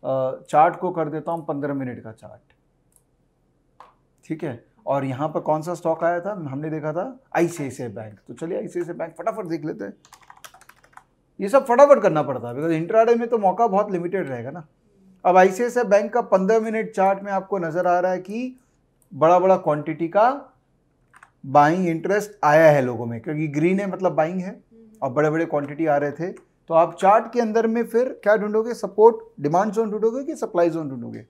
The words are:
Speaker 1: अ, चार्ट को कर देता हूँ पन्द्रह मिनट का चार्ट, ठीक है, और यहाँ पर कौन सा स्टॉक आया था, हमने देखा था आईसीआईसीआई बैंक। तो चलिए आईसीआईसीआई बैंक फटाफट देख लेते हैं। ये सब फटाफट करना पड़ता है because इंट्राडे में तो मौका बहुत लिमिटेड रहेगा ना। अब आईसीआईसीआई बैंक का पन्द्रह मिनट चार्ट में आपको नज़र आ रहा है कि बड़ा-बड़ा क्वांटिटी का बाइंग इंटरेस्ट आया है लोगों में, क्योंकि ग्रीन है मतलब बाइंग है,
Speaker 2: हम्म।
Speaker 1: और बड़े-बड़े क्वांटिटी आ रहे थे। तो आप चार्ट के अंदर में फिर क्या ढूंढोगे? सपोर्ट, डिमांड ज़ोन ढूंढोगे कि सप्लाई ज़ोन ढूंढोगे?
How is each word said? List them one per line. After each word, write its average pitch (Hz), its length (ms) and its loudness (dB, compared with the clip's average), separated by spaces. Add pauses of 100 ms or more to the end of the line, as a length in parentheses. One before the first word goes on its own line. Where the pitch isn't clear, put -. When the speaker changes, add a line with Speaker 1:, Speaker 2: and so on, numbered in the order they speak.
Speaker 1:
अ, 131 460 -4
चार्ट 165 260 4
को 180 160 -4
कर 160 180 -4
देता 151 220 -8
हूँ 170 140 -6
पन्द्रह 143 280 -6
मिनट 123 300 -8
का 110 80 -16
चार्ट, - 420 -20 (1700)
ठीक 160 160 -8
है, 127 220 -10 (200)
और 135 200 -2
यहाँ 135 220 -4
पर 156 120 -4
कौन 156 220 -2
सा 175 120 -8
स्टॉक 165 300 -4
आया 175 160 0
था, 190 120 -8
हमने 151 380 -8
देखा 151 240 -6
था 214 260 -8 (160)
आईसीआईसीआई 147 540 -4
बैंक। 107 380 -16
तो 120 60 -16
चलिए 170 240 -8
आईसीआईसीआई 175 400 -8
बैंक 165 180 -10
फटाफट 208 300 -6
देख 160 200 -8
लेते - 180 -10
हैं। 202 100 -12 (1500)
ये 196 80 -4
सब 269 160 2
फटाफट 254 360 6
करना 156 220 2
पड़ता 127 240 -6
है 120 60 -10
because 160 200 -2
इंट्राडे 220 420 2
में 233 140 -4
तो 240 80 0
मौका 202 300 2
बहुत 208 240 0
लिमिटेड 175 360 -4
रहेगा 127 240 -8
ना। 165 160 -16 (580)
अब 180 120 6
आईसीआईसीआई 233 480 4
बैंक 202 280 2
का 240 80 0
पन्द्रह 202 380 2
मिनट 220 320 -4
चार्ट 196 320 0
में 202 80 -8
आपको 190 260 -4
नज़र 175 300 -2
आ 175 120 2
रहा 185 120 0
है 180 100 -4
कि 233 380 -10 (540)
बड़ा-बड़ा 175 440 4
क्वांटिटी 160 500 -4
का 240 460 0 (920)
बाइंग 147 420 4
इंटरेस्ट 185 440 -2 (120)
आया 156 280 8
है 147 100 4
लोगों 123 240 -4
में, 117 160 -8
क्योंकि 156 260 -4
ग्रीन 160 320 0
है 202 120 -4
मतलब 180 200 0
बाइंग 160 280 0
है, 185 120 -8
Speaker 2:
हम्म। 226 300 -20 (200)
Speaker 1:
और 135 80 -4
बड़े-बड़े 151 360 0
क्वांटिटी 147 400 -4
आ 147 120 2
रहे 143 140 -2
थे। 175 240 -8 (320)
तो 165 60 -4
आप 170 260 4
चार्ट 226 340 4
के 240 80 0
अंदर 220 260 0
में 226 180 0
फिर 240 380 -2
क्या 208 120 4
ढूंढोगे? 220 380 -2
सपोर्ट, 214 680 2
डिमांड 180 320 0
ज़ोन 220 180 -2
ढूंढोगे 226 320 -2
कि 302 120 -8
सप्लाई 175 340 0
ज़ोन 160 200 -6
ढूंढोगे? 117 400 -12